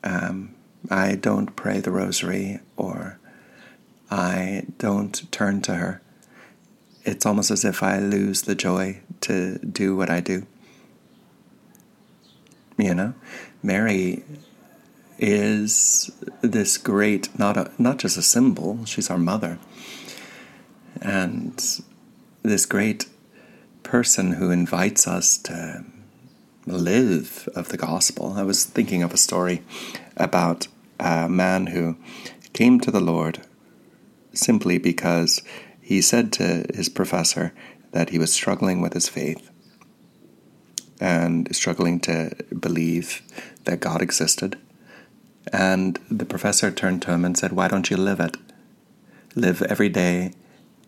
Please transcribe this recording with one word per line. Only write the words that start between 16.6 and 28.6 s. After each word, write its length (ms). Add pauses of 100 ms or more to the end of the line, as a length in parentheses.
great, 600
not 180
a, 220
not 200
just 180
a 60
symbol, 600
she's 240
our 100
mother. 400 (1400)
And 800 (600)
this 240
great 400 (760)
person 500
who 180
invites 560
us 320
to 460 (840)
live 880
of 140
the 80
gospel. 600
I 60
was 220